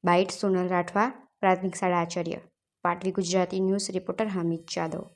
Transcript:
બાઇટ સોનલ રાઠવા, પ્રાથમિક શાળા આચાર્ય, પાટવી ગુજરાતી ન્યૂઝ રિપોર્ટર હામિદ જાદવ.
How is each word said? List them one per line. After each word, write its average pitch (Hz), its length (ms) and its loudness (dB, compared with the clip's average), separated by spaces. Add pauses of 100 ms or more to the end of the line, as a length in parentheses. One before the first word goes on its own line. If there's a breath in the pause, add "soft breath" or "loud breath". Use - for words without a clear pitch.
બાઇટ 180 260 4
સોનલ 185 380 0
રાઠવા, 185 400 0 (320)
પ્રાથમિક 185 340 2
શાળા 180 220 0
આચાર્ય, 170 440 -2 (440)
પાટવી 180 280 0
ગુજરાતી 185 480 0
ન્યૂઝ 196 300 0
રિપોર્ટર 185 360 -4
હામિદ 170 340 -2 (140)
જાદવ. 170 420 -4